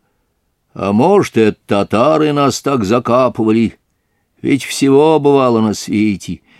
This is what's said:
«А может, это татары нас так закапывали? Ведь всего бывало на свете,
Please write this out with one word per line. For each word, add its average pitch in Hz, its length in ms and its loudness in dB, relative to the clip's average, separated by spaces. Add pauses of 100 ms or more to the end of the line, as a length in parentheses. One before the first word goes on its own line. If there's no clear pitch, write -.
(720)
«А 95 180 -4
может, 156 460 2
это 110 300 2
татары 147 640 0
нас 143 280 -2
так 139 220 -2
закапывали? 117 920 0 (640)
Ведь - 220 -2
всего 147 560 2
бывало 135 420 2
на 107 120 0
свете, 98 680 -4 (180)